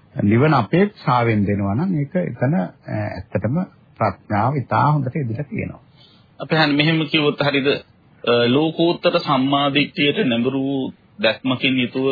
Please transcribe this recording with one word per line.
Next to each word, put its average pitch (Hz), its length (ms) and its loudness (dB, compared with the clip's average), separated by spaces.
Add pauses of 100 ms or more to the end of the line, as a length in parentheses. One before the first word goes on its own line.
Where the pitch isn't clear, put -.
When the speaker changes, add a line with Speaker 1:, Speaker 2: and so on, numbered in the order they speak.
(160)
Speaker 1:
නිවන 117 380 2
අපේක්ෂාවෙන් 123 920 2
දෙනවා 98 320 0
නම් 185 200 -2
ඒක 143 220 -4
එතන, 143 380 -2
ඈ, 113 540 -6
ඇත්තටම 104 480 -6 (360)
ප්‍රඥාව 107 600 -2
ඉතා 123 300 0
හොඳට 147 300 0
ඉදිරියට 113 340 -6
තියෙනවා. 90 320 -8 (580)
Speaker 2:
අපි 147 160 -4
හන්නේ 147 220 2
මෙහෙම 160 280 2
කිව්වොත් 147 360 0
හරියද? 139 260 0 (560)
අ, 120 100 2 (140)
ලෝකෝත්තර 170 720 2
සම්මාදිට්ඨියට 139 1040 0
නැඹුරු 127 380 0
වූ 135 320 -4 (220)
දැක්මකින් 127 640 0
යුතුව 131 340 -2